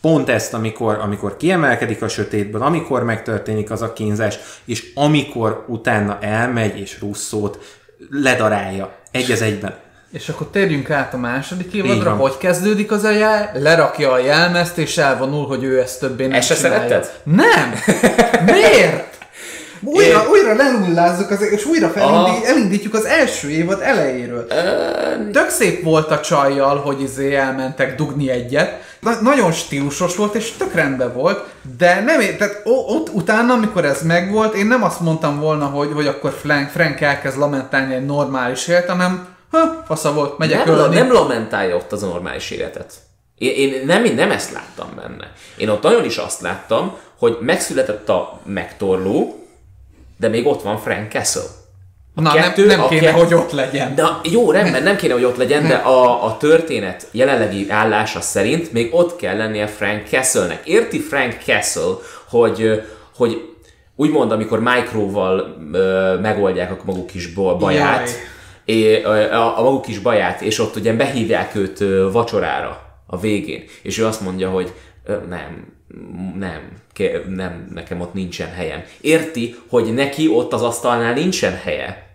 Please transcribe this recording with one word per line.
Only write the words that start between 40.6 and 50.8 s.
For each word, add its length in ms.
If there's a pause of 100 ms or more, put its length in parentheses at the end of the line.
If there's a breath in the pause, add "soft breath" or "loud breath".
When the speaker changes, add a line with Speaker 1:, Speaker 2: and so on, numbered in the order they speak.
Speaker 3:
Nem, 100
Speaker 2:
ölni.” 200
Speaker 3:
nem 160
lamentálja 640
ott 160
az 100
normális 500
életet. 420 (440)
Én, 160 (200)
én 120
nem, 200
én 100
nem 160
ezt 220
láttam 420
benne. 360 (260 loud breath)
Én 120
ott 140
nagyon 220
is 120
azt 240
láttam, 560 (200 loud breath)
hogy 240
megszületett 680
a 360
megtorló, 880 (840)
de 100
még 200
ott 140
van 160
Frank 340